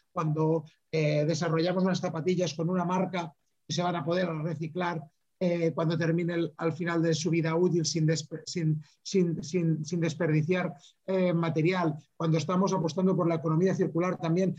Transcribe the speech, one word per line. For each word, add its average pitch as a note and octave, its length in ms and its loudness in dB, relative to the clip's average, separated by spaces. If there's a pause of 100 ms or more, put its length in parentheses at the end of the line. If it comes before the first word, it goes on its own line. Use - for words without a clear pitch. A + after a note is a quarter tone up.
(120)
cuando, D#3 540 0 (260)
eh, D3+ 340 2
desarrollamos E3+ 580 0
unas F#3 160 2
zapatillas F3 540 -2
con E3+ 160 -2
una F3+ 160 0
marca F3+ 480 -2 (340)
que - 60 -6
se E3+ 80 -2
van F3 140 0
a E3+ 80 -4
poder F3 240 0
reciclar, E3 760 -4 (380)
eh, F3 340 2
cuando E3 240 0
termine E3+ 380 0
el, E3 220 -2
al E3 140 0
final E3+ 300 -2
de E3 140 2
su D#3+ 160 -2
vida E3 240 2
útil E3+ 280 2
sin D#3 240 0
despe-, D#3 380 -2
sin, D#3 340 -2 (220)
sin, E3+ 420 0
sin, D#3+ 400 0
sin F3 160 -4
desperdiciar, D#3+ 720 0 (360)
eh, F#3 260 2
material, E3 640 2 (200)
cuando E3 220 2
estamos F#3 360 2
apostando F#3 420 2
por E3+ 120 2
la E3 80 2
economía D#3+ 380 2
circular F3 440 0
también F3+ 420 0